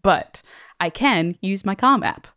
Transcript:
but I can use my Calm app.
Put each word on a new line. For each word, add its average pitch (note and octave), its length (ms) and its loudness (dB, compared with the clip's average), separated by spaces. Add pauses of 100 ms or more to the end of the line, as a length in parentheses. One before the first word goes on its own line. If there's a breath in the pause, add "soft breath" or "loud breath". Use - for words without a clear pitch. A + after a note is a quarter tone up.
but - 400 0 (380 loud breath)
I F3 100 -2
can F3 520 0
use F#3+ 220 -6
my G3 120 -4
Calm B3+ 260 2
app. - 240 -8 (120)